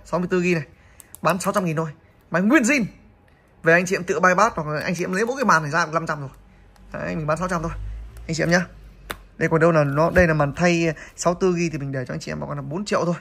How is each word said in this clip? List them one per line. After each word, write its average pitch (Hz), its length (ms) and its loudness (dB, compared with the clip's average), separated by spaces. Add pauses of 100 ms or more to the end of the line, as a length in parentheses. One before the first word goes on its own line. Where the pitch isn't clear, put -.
Sáu 165 160 -4
mươi 180 100 -4
tư 180 100 2
ghi 175 140 2
này. 156 120 -4 (560)
Bán 175 180 0
sáu 196 120 -2
trăm 196 120 0
nghìn 160 120 -2
thôi. 160 140 -4 (400)
Máy 175 120 0
nguyên 254 200 4
zin. 226 220 2 (760)
Về 160 100 4
anh 180 140 4
chị 185 100 -2
em 160 80 -4
tự 160 160 -2
bypass 185 360 4
hoặc 151 100 -4
là 151 140 -4
anh 175 140 -4
chị 165 100 -4
em 180 80 -4
lấy 196 140 -2
mỗi 254 100 -4
cái 269 80 -2
màn 170 180 4
này 147 80 -6
ra 165 160 0
năm 160 200 -4
trăm 156 140 -4
rồi. 135 100 -10 (640)
Đấy, 175 240 -6
mình 156 100 -6
bán 156 120 0
sáu 180 100 -4
trăm 175 140 -2
thôi. 165 100 -6 (560)
Anh 165 60 -4
chị 151 80 -2
em - 80 2
nhá. 175 160 2 (720)
Đây 165 100 0
còn 160 120 2
đâu 170 120 6
là 151 120 4
nó, 147 260 2
đây 180 160 6
là 160 80 2
màn 143 220 0
thay 170 380 2 (220)
sáu 175 180 0
tư 180 220 2
ghi 170 140 0
thì 151 80 -6
mình 139 140 -8
để 131 160 -6
cho 151 60 -8
anh 156 60 -10
chị 151 120 -10
em 151 80 -8
bảo 147 80 -8
con 143 100 -8
là 143 40 -8
bốn 151 220 -6
triệu 160 200 0
thôi. 170 160 0